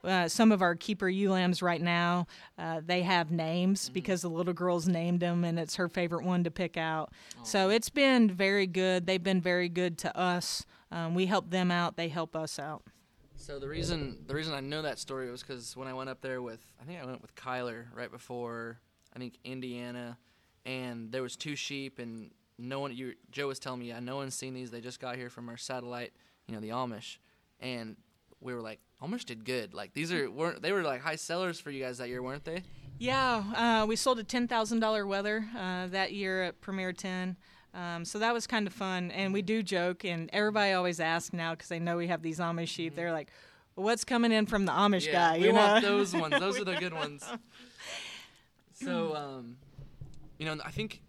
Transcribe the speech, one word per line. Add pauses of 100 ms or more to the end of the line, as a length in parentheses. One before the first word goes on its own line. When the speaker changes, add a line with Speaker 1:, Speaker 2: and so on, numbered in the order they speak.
Speaker 1:
Uh,
some
of
our
keeper
ewe
lambs
right
now, (320)
uh,
they
have
names
Speaker 2:
Mm-hmm.
Speaker 1:
because
the
little
girl's
named
'em,
and
it's
her
favorite
one
to
pick
out. (280)
Speaker 2:
Aw.
Speaker 1:
So
it's
been
very
good.
They've
been
very
good
to
us. (260)
Um,
we
help
them
out.
They
help
us
out. (540)
Speaker 2:
So
the
reason,
the
reason
I
know
that
story
was
'cause
when
I
went
up
there
with, (180)
I
think
I
went
with
Kyler
right
before, (380)
I
think,
Indiana, (480)
and
there
was
two
sheep,
and (280)
no
one,
you, (160)
Joe
was
telling
me,
"Yeah,
no
one's
seen
these.
They
just
got
here
from
our
satellite, (340)
you
know,
the
Amish." (420)
And (440)
we
were
like, (200)
"Amish
did
good.
Like,
these
are,
weren't,
they
were,
like,
high
sellers
for
you
guys
that
year,
weren't
they?" (340)
Speaker 1:
Yeah,
uh,
we
sold
a
ten
thousand
dollar
Weather, (100)
uh,
that
year
at
Premier
Ten. (380)
Um,
so
that
was
kind
of
fun,
and
we
do
joke,
and
everybody
always
asks
now
'cause
they
know
we
have
these
Amish
sheep.
Speaker 2:
Mm-hmm.
Speaker 1:
They're
like, (440)
"Well,
what's
coming
in
from
the
Amish
Speaker 2:
Yeah,
Speaker 1:
guy?"
Speaker 2:
we
Speaker 1:
You
Speaker 2:
want
Speaker 1:
know?
<laughs>
Speaker 2:
those
ones.
Those
are
the
good
Speaker 1:
<laughs>
Speaker 2:
ones. (1500)
So,
um, (840)
you
know,
I
think